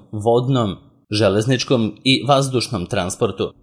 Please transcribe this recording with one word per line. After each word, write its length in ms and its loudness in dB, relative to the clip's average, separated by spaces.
vodnom, 640 0
železničkom 960 0
i 240 2
vazdušnom 580 0
transportu. 680 -2